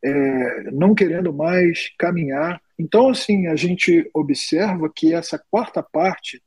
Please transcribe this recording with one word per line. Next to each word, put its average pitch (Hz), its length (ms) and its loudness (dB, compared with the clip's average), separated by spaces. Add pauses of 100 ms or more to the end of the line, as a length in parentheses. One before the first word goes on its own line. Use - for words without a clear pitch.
é, 135 680 -2
não 170 220 4
querendo 180 400 0
mais 170 640 0
caminhar. 165 640 -2 (160)
Então, 214 320 4
assim, 202 380 0
a 160 80 0
gente 175 580 2
observa 156 800 -2
que 160 200 2
essa 165 360 -6
quarta 208 320 -2
parte - 640 -4